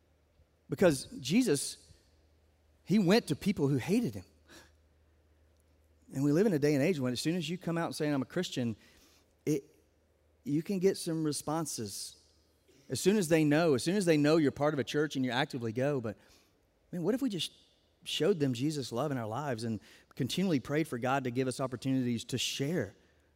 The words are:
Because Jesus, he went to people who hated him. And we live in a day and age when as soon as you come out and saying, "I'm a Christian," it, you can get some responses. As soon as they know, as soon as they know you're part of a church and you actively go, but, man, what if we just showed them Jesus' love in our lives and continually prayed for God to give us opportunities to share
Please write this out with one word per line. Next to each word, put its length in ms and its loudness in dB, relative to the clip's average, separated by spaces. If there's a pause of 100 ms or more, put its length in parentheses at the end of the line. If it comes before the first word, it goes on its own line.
(680)
Because 400 2 (120)
Jesus, 560 0 (1080)
he 160 2
went 280 4
to 80 -2
people 300 0
who 120 2
hated 360 0
him. 100 -10 (1900)
And 80 -2
we 80 2
live 160 4
in 60 2
a 60 2
day 160 2
and 100 2
age 160 0
when 120 -2
as 80 -6
soon 160 -2
as 120 -4
you 100 -6
come 200 -4
out 80 -2
and 100 -6
saying, 160 -2
"I'm 100 0
a 40 -6
Christian," 500 -4 (720)
it, 180 -2 (800)
you 180 -2
can 160 -4
get 200 2
some 260 -4
responses. 920 -6 (720)
As 100 -4
soon 160 4
as 120 0
they 160 4
know, 300 4
as 80 0
soon 140 0
as 80 0
they 140 6
know 180 6
you're 160 4
part 220 0
of 40 -4
a 60 0
church 320 -2
and 80 0
you 60 -2
actively 420 -2
go, 300 0
but, 140 -6 (760)
man, 100 -6
what 120 2
if 80 -2
we 80 0
just 220 -6 (520)
showed 340 2
them 140 2
Jesus' 400 -4
love 180 -2
in 60 -2
our 100 -4
lives 380 -4
and 160 -2 (340)
continually 460 0
prayed 260 -2
for 120 -6
God 260 0
to 60 -4
give 180 0
us 120 -4
opportunities 640 -2
to 120 -6
share 580 -2 (420)